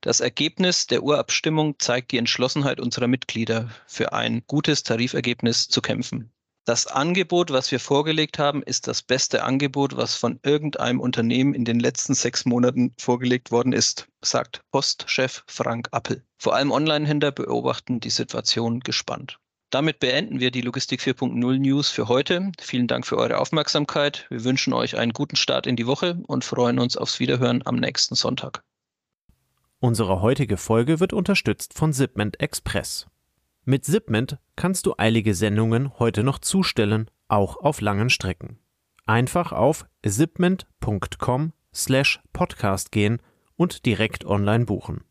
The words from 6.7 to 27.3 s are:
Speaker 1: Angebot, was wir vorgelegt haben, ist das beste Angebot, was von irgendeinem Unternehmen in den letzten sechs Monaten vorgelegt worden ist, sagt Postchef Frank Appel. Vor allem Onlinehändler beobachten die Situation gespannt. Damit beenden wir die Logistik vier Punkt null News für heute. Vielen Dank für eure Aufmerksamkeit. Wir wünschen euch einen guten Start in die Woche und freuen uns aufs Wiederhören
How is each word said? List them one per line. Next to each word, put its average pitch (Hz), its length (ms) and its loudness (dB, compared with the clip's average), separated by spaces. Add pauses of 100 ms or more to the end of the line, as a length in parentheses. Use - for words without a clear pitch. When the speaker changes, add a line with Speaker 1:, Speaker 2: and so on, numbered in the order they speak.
Speaker 1:
Angebot, 175 640 0
was 131 220 0
wir 123 80 -2
vorgelegt 151 580 0
haben, 143 240 0
ist - 240 -4
das 120 140 -4
beste - 420 0
Angebot, 135 540 0
was 117 180 -2
von 120 280 -2
irgendeinem 139 580 0
Unternehmen 123 520 2
in 123 120 0
den 117 160 2
letzten 127 320 0
sechs - 320 -2
Monaten 123 520 2
vorgelegt 123 540 0
worden 120 220 2
ist, - 340 -2 (140)
sagt - 400 -4 (100)
Postchef - 760 -2
Frank - 460 -4
Appel. - 320 -6 (140)
Vor - 180 0
allem 135 160 2
Onlinehändler 147 640 2
beobachten 123 680 -2
die 120 100 -8
Situation 117 680 -2
gespannt. - 600 -6 (320)
Damit 147 280 0
beenden 135 400 0
wir 123 120 0
die 123 100 -4
Logistik 127 400 -4
vier 131 140 0
Punkt 123 200 -4
null 123 240 2
News 139 300 2
für 113 180 -2
heute. 175 540 0
Vielen 123 260 -2
Dank 123 180 -2
für - 120 -2
eure 120 220 2
Aufmerksamkeit. 147 920 -2
Wir 117 160 -6
wünschen 131 260 2
euch 120 240 0
einen 117 160 0
guten 143 240 -4
Start - 320 0
in 127 80 0
die 117 100 -2
Woche 170 320 0 (100)
und 131 180 -2
freuen 123 340 2
uns 123 160 0
aufs - 240 -4
Wiederhören 123 460 2